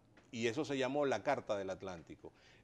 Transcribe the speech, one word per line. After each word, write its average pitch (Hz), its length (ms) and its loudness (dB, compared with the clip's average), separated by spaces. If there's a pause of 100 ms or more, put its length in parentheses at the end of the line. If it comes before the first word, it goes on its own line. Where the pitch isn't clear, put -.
(300)
y 117 160 0
eso 120 180 2
se 139 140 -2
llamó 135 260 2
la 117 180 2
Carta 120 360 0
del 95 100 -4
Atlántico. 87 640 -8 (320)